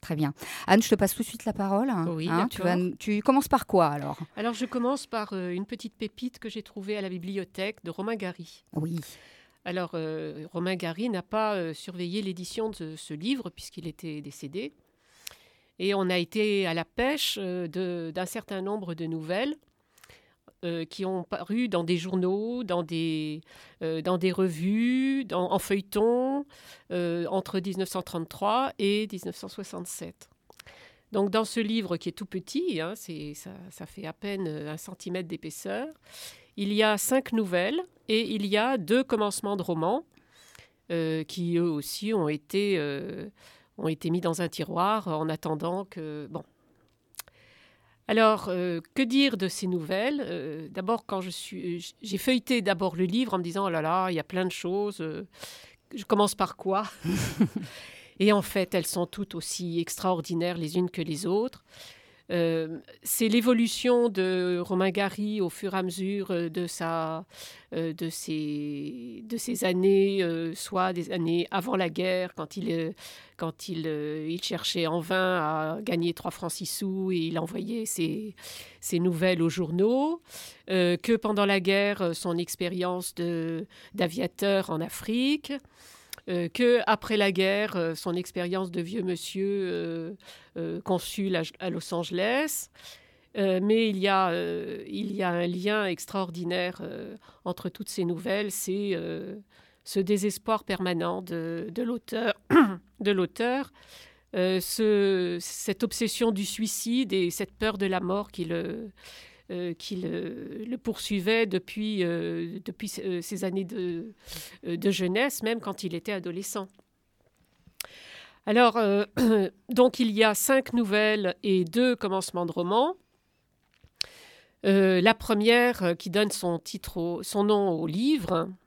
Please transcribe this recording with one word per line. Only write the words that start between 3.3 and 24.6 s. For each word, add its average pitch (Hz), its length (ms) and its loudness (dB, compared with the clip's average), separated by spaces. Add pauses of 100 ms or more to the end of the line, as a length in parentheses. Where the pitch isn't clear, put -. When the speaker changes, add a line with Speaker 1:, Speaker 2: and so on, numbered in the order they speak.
Speaker 1:
par 262 180 2
quoi, 175 200 6
alors ? 143 300 -2 (200)
Speaker 2:
Alors, 226 160 -2
je 226 120 -2
commence 254 420 -2
par, 214 260 -6
euh, 185 160 -4
une 180 160 -2
petite - 280 -12
pépite - 460 -8
que - 80 -12
j'ai 208 160 -10
trouvée 208 340 -6
à 202 40 -4
la 190 80 -4
bibliothèque 190 720 -6
de 170 80 -8
Romain 214 240 -4
Gary. 190 480 -10 (100)
Speaker 1:
Oui. 160 280 -2 (640)
Speaker 2:
Alors, 180 300 -4
euh, 156 580 -6
Romain 180 220 -2
Gary 175 340 -4
n'a 190 120 -2
pas, 214 340 -2
euh, 165 180 -4
surveillé 180 480 -6
l'édition 190 480 -4
de 160 260 -10
ce - 180 -12
livre 208 360 -4
puisqu'il - 400 -12
était 151 320 -10
décédé. 151 500 -10 (1080)
Et 196 140 0
on 190 160 2
a 180 80 2
été 202 480 2
à 165 80 0
la 165 120 -2
pêche, 269 520 0
euh, 180 300 -4
de, 175 480 -4
d'un 185 100 -2
certain 196 360 -8
nombre 190 320 -4
de 165 120 -6
nouvelles, 180 520 -2 (1080)
euh, 170 180 -2
qui 185 220 -6
ont 185 180 -2
paru 220 460 -2
dans 190 160 2
des 180 100 4
journaux, 190 680 0
dans 175 180 0
des, 160 560 -2 (420)
euh, 160 200 -2
dans 180 160 2
des 180 160 2
revues, 226 880 2